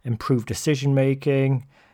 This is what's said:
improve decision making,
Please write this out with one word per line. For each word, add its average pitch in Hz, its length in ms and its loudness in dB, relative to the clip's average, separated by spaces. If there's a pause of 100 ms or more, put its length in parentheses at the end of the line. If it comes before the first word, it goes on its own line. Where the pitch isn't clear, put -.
improve 120 440 -2
decision 139 480 0
making, 135 720 0 (280)